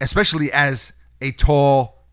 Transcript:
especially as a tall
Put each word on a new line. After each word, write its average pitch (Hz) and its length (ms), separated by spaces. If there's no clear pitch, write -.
especially 151 520
as 139 400
a 131 120
tall 139 680